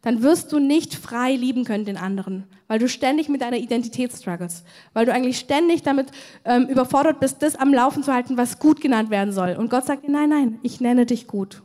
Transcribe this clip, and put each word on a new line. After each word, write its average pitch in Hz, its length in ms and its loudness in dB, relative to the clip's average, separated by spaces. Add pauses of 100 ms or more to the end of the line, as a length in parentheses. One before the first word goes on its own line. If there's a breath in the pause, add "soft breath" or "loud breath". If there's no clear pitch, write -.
dann 233 160 0
wirst 311 300 2
du 302 80 2
nicht 285 340 2
frei 254 400 -4
lieben 254 300 -2
können, 214 200 -4
den 202 120 -8
anderen, 190 480 -6 (240 soft breath)
weil 220 100 0
du 240 100 0
ständig 294 400 0
mit 277 140 -2
deiner 240 140 -4
Identität 240 560 -4
struggles, 175 500 -10 (300 loud breath)
weil 226 120 2
du 240 80 2
eigentlich 254 260 -2
ständig 330 440 0
damit, 269 240 0 (380 loud breath)
ähm, 247 240 2
überfordert 269 500 2
bist, - 240 -2
das 302 140 0
am 277 180 4
Laufen 262 300 2
zu 277 100 0
halten, 247 220 -2
was 240 240 -2
gut 311 200 4
genannt 220 300 0
werden 202 220 0
soll. 180 240 -2
Und 233 120 -2
Gott 269 160 0
sagt 285 200 -4
dir, 285 80 -4
„Nein, 294 180 2
nein, 262 320 2
ich - 180 -8
nenne 247 260 4
dich 240 200 -4
gut. 196 380 -8